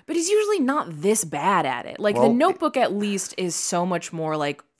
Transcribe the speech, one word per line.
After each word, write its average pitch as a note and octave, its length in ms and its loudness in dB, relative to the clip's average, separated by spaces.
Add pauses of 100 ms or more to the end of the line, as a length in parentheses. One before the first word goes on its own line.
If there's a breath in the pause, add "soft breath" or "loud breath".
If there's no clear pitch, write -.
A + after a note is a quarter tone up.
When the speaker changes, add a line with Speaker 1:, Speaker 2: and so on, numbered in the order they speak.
Speaker 1:
But E4 120 -4
he's E4+ 120 0
usually G#4 300 2
not B3 420 -2
this G#3 220 2
bad D#3+ 420 0
at B2 200 -4
it. - 140 -12
Like, G#3 160 2
Speaker 2:
Well, A#3+ 100 6
Speaker 1:
The A#3 60 6
Speaker 2:
it A#3 40 4
Speaker 1:
Notebook, D#4+ 420 2
at A#3 160 2
least, G3+ 440 -2
is F3+ 180 -2
so F3 300 -2
much F3 280 -4
more, D#3 240 -2
like, D3 240 -2 (180)